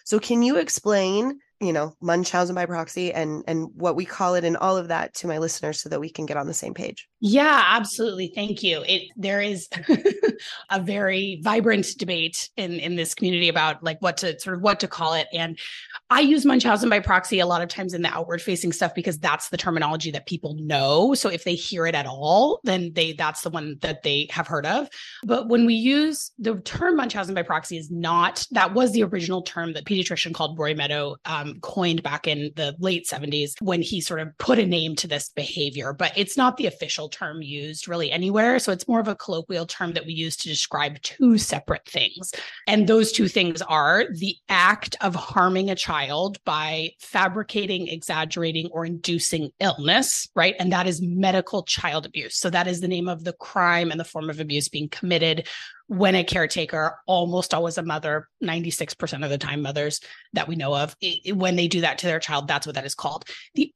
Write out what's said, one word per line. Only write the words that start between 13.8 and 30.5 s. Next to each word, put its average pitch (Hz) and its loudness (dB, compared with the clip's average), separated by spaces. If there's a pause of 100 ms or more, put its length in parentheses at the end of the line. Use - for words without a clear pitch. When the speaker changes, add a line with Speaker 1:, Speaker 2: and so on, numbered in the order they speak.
Speaker 2:
like, 160 -4
what 175 2
to, 165 -4
sort 185 -6
of 180 -6
what 202 4
to 190 -2
call 160 -2
it. 156 0
And 165 -4 (540)
I 247 6
use 294 6
Munchausen 240 6
by 214 6
proxy 185 2
a 175 4
lot 175 2
of 175 -4
times 185 -6
in 175 -2
the 165 2
outward 170 -4
facing 175 -2
stuff 170 0
because 165 -4
that's 156 0
the 180 -4
terminology 160 -2
that 143 -8
people 156 -6
know. 151 4
So 254 2
if 170 -4
they 175 0
hear 170 -2
it 165 0
at 143 0
all, 175 4
then 180 0
they, 160 2
that's 156 -2
the 170 -4
one 151 -6
that 160 -4
they 147 0
have 160 -4
heard 147 -2
of. 247 0 (340)
But 233 0
when 240 6
we 233 6
use 285 2
the 220 -2
term 349 0
Munchausen 202 -2
by 175 0
proxy 165 -2
is 156 -10
not, 170 2
that 196 4
was 247 6
the 214 4
original 180 -2
term 170 -6
that 151 -8
pediatrician 180 -2
called 160 -4